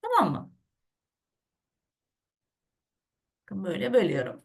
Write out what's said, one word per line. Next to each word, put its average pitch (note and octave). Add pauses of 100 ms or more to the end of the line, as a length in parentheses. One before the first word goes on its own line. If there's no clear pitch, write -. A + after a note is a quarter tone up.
Tamam F#4+
mı? - (3000)
Bakın F#3+
böyle G3+
bölüyorum. D#3